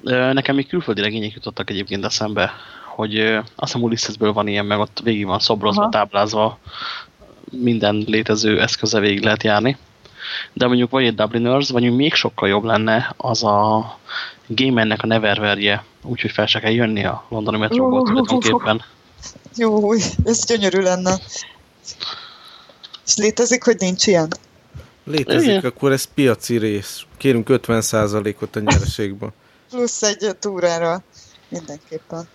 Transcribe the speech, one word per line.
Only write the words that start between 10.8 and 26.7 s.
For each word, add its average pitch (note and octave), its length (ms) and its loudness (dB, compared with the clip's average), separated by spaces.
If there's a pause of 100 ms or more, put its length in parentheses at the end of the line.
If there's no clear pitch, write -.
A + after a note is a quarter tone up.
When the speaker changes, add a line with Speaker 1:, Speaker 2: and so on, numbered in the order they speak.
Speaker 1:
vagy C3 160 2
egy A2+ 100 0
Dubliners, A#2+ 540 0
vagy A#2+ 260 2
még C#3+ 180 2
sokkal - 360 0
jobb G2+ 140 2
lenne A2 540 0
az A#2+ 260 -2
a G#2+ 400 2 (640)
Gaimannek A2+ 560 2
a A2 40 -2
Neverwhere-je, G#2 760 2 (200)
úgyhogy - 280 -6
fel G#2+ 140 2
se G#2+ 140 0
kell A2 120 0
jönni A2 340 2
a - 240 -4
londoni G#2+ 280 -4
metróból B3 420 2
Speaker 2:
Uhuhuhu. B3 260 2
Speaker 1:
tulajdonképpen. A#3+ 580 0 (720)
Speaker 2:
Jó, G#3+ 380 2 (300)
ez A3+ 220 0
gyönyörű G3 340 2
lenne. F#3 360 2 (1900)
És - 100 2
létezik, A3 480 0
hogy E3 160 4
nincs F#3 280 0
ilyen? E3+ 200 4 (760)
Speaker 3:
Létezik, D#3 460 2
Speaker 1:
Igen. F#3+ 160 2
Speaker 3:
akkor C3+ 260 0
ez C3 120 0 (100)
piaci A#2+ 440 2
rész. G#2 440 -4 (160)